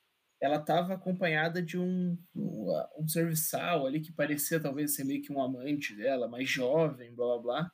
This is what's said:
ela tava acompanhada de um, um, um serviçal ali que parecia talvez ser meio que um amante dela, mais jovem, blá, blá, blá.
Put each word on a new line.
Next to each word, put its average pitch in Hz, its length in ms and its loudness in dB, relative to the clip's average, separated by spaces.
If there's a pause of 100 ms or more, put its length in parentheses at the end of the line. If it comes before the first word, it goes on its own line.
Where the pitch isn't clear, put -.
(400)
ela 147 200 2
tava 175 340 2
acompanhada 175 680 0
de 170 160 -4
um, 180 400 0 (180)
um, - 320 -4 (320)
um 156 80 0
serviçal 165 800 2
ali 147 120 0
que 156 120 -8
parecia 147 480 0
talvez 147 360 0
ser 139 80 -4
meio 139 200 0
que - 80 -10
um 139 100 0
amante 131 540 -2
dela, 120 320 0
mais 123 220 -4
jovem, 135 680 2
blá, 120 100 0
blá, 120 160 2
blá. 135 320 -2